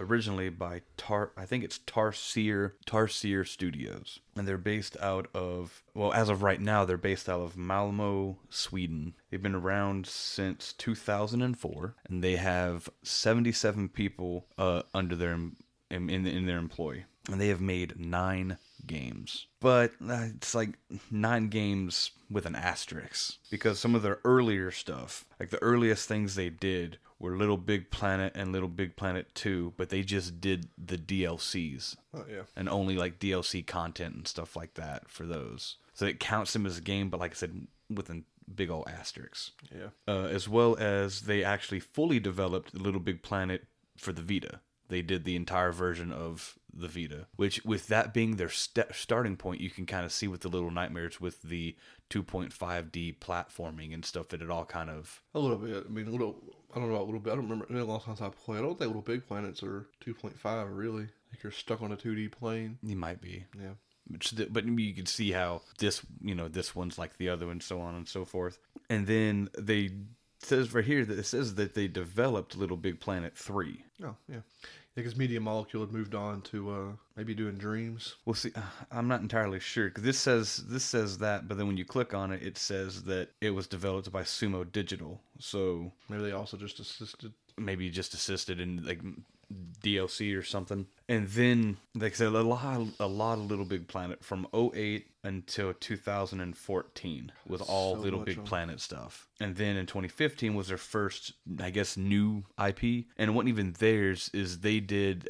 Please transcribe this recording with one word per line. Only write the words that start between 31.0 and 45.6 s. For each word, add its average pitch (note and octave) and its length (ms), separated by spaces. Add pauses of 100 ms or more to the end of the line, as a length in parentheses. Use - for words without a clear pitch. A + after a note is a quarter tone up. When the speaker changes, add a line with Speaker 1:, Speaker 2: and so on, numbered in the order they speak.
Speaker 1:
L E2+ 120
Cs. D#2+ 600 (180)
Speaker 2:
Oh, C3+ 160
yeah. F#2+ 120 (120)
Speaker 1:
And F#2+ 140
only, F#2+ 280
like, F2+ 220
D G2 140
L F2+ 100
C F2+ 180
content E2+ 540
and - 140
stuff - 260
like E2 200
that D2+ 360
for E2 160
those. C#2 520 (160)
So G2+ 120
it - 140
counts G#2+ 320
them G#2+ 120
as F2 140
a E2 40
game, G2 280
but F2 80
like F2 140
I - 20
said, F2 320 (260)
with G2 160
a E2+ 140 (320)
big F#2+ 160
ol' D#2+ 180
asterisk. - 640 (260)
Speaker 2:
Yeah. F#2+ 120 (180)
Speaker 1:
Uh, F#2+ 200
as F#2+ 220
well A#2 300
as G2+ 440
they G#2 200
actually G2 380
fully D3+ 400
developed F#2 520
Little F#2+ 280
Big F2 240
Planet F#2 400 (320)
for - 160
the E2 100
Vita. F2+ 380 (280)
They F2+ 140
did E2+ 220
the F2+ 100
entire F2+ 380